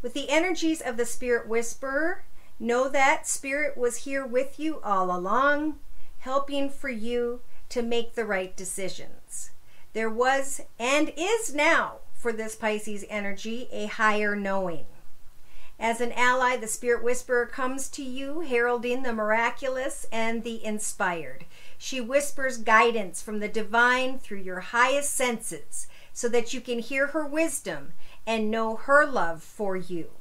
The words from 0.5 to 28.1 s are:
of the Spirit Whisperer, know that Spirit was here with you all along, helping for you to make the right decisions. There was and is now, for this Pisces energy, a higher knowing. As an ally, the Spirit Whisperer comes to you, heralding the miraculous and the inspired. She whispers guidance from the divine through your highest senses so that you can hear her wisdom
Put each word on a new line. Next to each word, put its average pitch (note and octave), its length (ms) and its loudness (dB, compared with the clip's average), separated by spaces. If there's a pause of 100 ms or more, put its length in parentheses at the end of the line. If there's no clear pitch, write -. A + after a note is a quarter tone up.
of B3 160 -4
the A#3 100 2
Spirit A#3 440 2
Whisperer, C4+ 760 0 (360)
know A#3+ 280 2
that C4+ 400 4
Spirit C#4 500 -2
was A#3+ 280 0
here C#4 200 -2
with B3 320 0
you D4+ 260 -2
all F#3 320 2
along, C#4+ 640 2 (400)
helping C#4 500 0
for C#4 200 -2
you A#3+ 520 -2 (260)
to B3 140 -2
make A#3 340 0
the A#3 80 -2
right F#3+ 320 -2
decisions. - 960 -4 (420)
There A3 180 -2
was C4 520 2 (180)
and C#4+ 380 2
is G4+ 360 0
now, D4 420 2 (180)
for - 180 2
this A3 240 -6
Pisces G#3+ 540 -2
energy, G#3 600 -4
a G#3 160 -2
higher G#3 460 2
knowing. G3 520 0 (920)
As A3+ 200 0
an A#3+ 140 0
ally, B3 420 4
the A3 120 -6
Spirit A#3 360 0
Whisperer A#3+ 440 2
comes C4 420 -2
to C#4+ 140 -6
you, C#4 380 -4
heralding A#3+ 600 0
the B3 100 2
miraculous A#3+ 1000 0
and A3+ 320 0
the A3+ 200 -6
inspired. F3+ 840 -2 (340)
She C4 200 -4
whispers C4 580 0
guidance A3 640 4
from G#3+ 180 -4
the G#3 100 -4
divine B3 720 2
through - 180 -4
your F#3 220 -2
highest C4+ 540 2
senses - 760 -2 (260)
so A#3+ 160 -2
that A#3 240 4
you B3+ 80 -4
can A#3+ 160 -4
hear C4+ 300 0
her D4+ 180 -2
wisdom C#4 680 -2 (320)